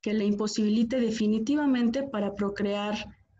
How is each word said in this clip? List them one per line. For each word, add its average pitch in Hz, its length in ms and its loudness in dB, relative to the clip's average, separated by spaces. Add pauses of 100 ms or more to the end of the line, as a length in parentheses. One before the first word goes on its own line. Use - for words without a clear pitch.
que 208 120 -2
le 214 120 0
imposibilite 214 720 2
definitivamente 233 1040 2
para 202 320 -2
procrear 202 600 -2 (440)